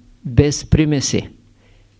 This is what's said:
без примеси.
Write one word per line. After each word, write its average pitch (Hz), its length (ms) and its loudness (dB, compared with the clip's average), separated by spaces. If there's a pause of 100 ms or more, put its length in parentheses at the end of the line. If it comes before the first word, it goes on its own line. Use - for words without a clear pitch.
(240)
без 143 460 0
примеси. 147 580 0 (720)